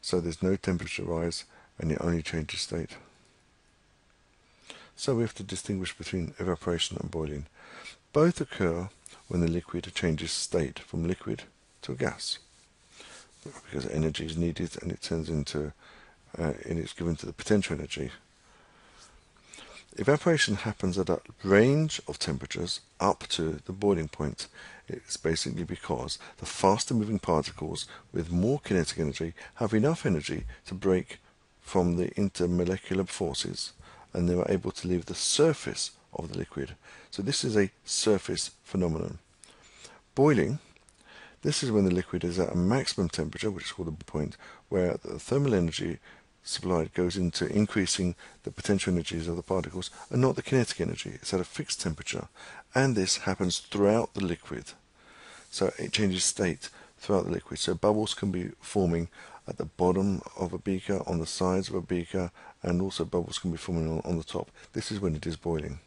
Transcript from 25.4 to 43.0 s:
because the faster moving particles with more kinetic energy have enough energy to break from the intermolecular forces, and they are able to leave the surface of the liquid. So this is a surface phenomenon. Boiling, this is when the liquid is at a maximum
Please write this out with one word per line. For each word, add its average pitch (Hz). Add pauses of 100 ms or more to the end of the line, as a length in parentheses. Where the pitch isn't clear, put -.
because 78 (200)
the -
faster -
moving 107
particles 80 (260)
with 85
more 107
kinetic 87
energy 80 (220)
have 110
enough 139
energy 80 (220)
to -
break 92 (420)
from 87
the 90
intermolecular 90
forces, - (400)
and 87
they 87
are 90
able 92
to -
leave 90
the 95
surface - (240)
of -
the 50
liquid. - (340)
So -
this 104
is 117
a 98 (140)
surface - (100)
phenomenon. 85 (960)
Boiling, 135 (840)
this 147
is 120
when 104
the 90
liquid 90
is 87
at -
a -
maximum 95